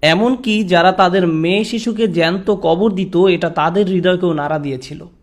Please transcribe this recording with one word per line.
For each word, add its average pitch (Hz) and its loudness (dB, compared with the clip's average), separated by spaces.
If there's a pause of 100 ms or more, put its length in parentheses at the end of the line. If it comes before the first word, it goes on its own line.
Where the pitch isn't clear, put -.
এমনকি 214 2
যারা 180 4
তাদের 185 2
মেয়ে 170 0
শিশুকে 220 -2
জ্যান্ত 175 0
কবর 190 0
দিত, 185 -4
এটা 175 2
তাদের 170 0
হৃদয়কেও 180 0
নাড়া 151 -4
দিয়েছিল। 143 -10 (180)